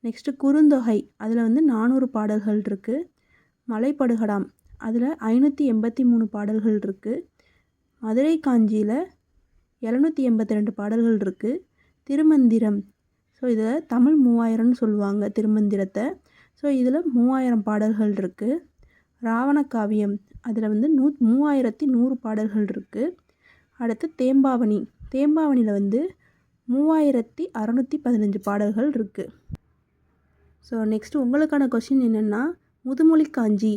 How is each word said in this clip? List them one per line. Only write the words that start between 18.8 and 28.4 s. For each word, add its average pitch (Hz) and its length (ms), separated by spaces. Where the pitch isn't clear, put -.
ராவண 277 360
காவியம், 208 400
அதுல 220 340
வந்து 247 240
நூ-, 285 180
மூவாயிரத்தி 277 640
நூறு 254 220
பாடல்கள் 214 580
இருக்கு. 254 420
அடுத்து 233 380
தேம்பாவணி, 254 600
தேம்பாவணியில 277 680
வந்து 202 220
மூவாயிரத்தி 294 720
அறுநூத்தி 240 460
பதினஞ்சு 214 420